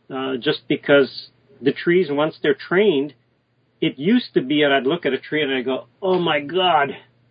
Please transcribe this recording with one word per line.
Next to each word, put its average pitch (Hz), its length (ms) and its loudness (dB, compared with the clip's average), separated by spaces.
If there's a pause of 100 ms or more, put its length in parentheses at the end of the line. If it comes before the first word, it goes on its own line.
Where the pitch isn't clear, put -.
(120)
uh, 131 260 -6
just 143 300 -4
because 143 600 0 (320)
the 135 100 0
trees, 175 380 0
once 151 320 -4
they're 143 140 2
trained, 170 580 0 (640)
it 156 200 -4
used 226 340 0
to 175 80 2
be, 147 220 0
and 139 100 4
I'd 131 140 2
look 170 180 -2
at 131 80 -2
a 127 60 -2
tree 151 240 -4
and 135 100 -2
I'd 127 120 -2
go, - 200 -4 (160)
"Oh 185 160 0
my 165 220 0
God, 160 580 0 (340)